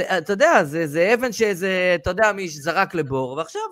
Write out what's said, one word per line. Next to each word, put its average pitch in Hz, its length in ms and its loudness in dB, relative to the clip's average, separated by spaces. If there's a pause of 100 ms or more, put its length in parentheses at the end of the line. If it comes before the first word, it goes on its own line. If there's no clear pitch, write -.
(180)
אתה 170 140 -4
יודע, 240 320 4
זה, 156 220 -2
זה 170 280 2
אבן 240 180 -2
שזה, 185 600 0
אתה 175 160 -4
יודע, 185 220 2
מי 196 160 -6
שזרק 160 460 -2
לבור, 131 380 -2
ועכשיו, 165 400 -8